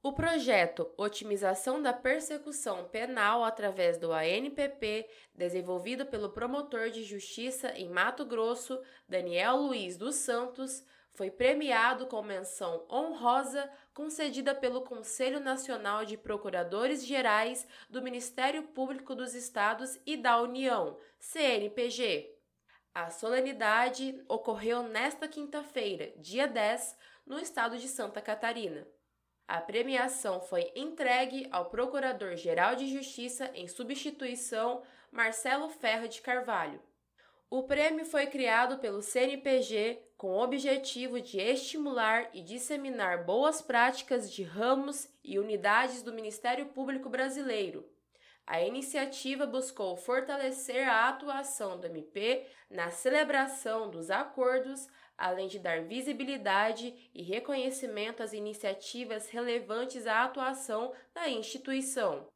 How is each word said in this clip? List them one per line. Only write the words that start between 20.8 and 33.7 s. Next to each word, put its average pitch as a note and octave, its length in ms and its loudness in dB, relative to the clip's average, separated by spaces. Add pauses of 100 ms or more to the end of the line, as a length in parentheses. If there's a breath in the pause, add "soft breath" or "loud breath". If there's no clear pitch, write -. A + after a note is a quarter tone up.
C - 220 -6
N A3 300 4
P A#3+ 200 0
G. A3 440 0 (600 soft breath)
A E3+ 160 -4
solenidade B3+ 1160 2
ocorreu A3+ 560 0
nesta B3 420 -2
quinta-feira, C#4+ 880 -6
dia F#3+ 300 -2
dez, A3+ 500 0 (300 loud breath)
no C#4 140 -6
estado A#3+ 380 -2
de B3+ 100 -8
Santa G#3 340 -6
Catarina. G#3+ 640 -4 (600)
A E3+ 160 -2
premiação A#3+ 800 0
foi F3 340 0
entregue C4 760 0
ao F3+ 200 -2
Procurador-Geral G#3+ 1080 2
de C4+ 100 -2
Justiça C4 680 -6
em F3 120 -10
substituição, B3 1160 -4 (280 loud breath)